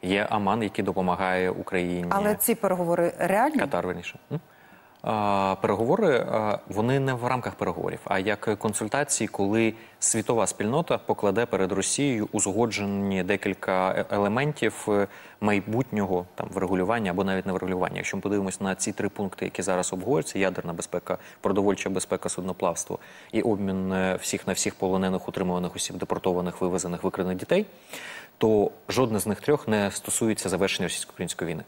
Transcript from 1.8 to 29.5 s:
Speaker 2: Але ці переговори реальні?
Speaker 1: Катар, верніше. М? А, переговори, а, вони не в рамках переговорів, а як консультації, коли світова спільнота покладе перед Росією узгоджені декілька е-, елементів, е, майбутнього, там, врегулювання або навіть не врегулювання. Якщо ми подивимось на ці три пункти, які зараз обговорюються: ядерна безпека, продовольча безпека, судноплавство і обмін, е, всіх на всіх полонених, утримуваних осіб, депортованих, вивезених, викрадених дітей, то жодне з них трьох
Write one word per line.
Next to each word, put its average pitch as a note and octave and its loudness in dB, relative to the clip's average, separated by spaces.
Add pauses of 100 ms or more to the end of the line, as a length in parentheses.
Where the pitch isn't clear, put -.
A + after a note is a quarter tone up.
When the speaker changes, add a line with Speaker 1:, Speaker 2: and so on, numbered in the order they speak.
Speaker 2:
Але G#3 2
ці A3 2
переговори F3 0
реальні? A3 2
Speaker 1:
Катар, F2+ 0
верніше. F2 -8 (120)
М? D3 -4 (680)
А, G2+ 2
переговори, B2 2 (140)
а, G#2+ 0 (100)
вони A#2 2
не C3+ 0
в A#2+ -2
рамках B2 -2
переговорів, - -4
а G2 0
як G#2 0
консультації, A2+ 0
коли G#2+ 2 (260)
світова A2 2
спільнота B2 0
покладе G#2+ 2
перед F#2+ 0
Росією G#2+ 0
узгоджені G2+ 0
декілька F#2+ 0
е-, G2+ 0
елементів, A2 0
е, G2+ 4 (340)
майбутнього, G2+ 0 (100)
там, - -6
врегулювання F#2+ 2
або F#2 2
навіть F#2+ 0
не F#2 -2
врегулювання. F#2 -2
Якщо F#2 -4
ми F#2+ -4
подивимось G2 0
на F#2+ 0
ці - -4
три G2 -2
пункти, F#2+ -4
які F#2+ -6
зараз F2+ 0
обговорюються: G2+ -2
ядерна F#2 0
безпека, F2 -4 (240)
продовольча G2 2
безпека, F#2+ -2
судноплавство F2+ -4 (320)
і A2 0
обмін, F#2+ 0
е, F#2 2
всіх - -4
на F#2+ 0
всіх - -2
полонених, F#2+ 0
утримуваних F2+ -2
осіб, - -6
депортованих, F2+ -2
вивезених, F2 -2
викрадених F2+ 0
дітей, G3 2 (720)
то G#2+ 4 (180)
жодне A2 2
з F#2+ -2
них G2+ -2
трьох - 2